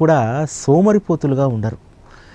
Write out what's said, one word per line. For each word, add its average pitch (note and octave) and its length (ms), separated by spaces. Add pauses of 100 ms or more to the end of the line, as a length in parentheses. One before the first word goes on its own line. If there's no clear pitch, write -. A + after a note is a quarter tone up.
కూడా D3 500
సోమరిపోతులుగా D3+ 960
ఉండరు. A2+ 320 (560)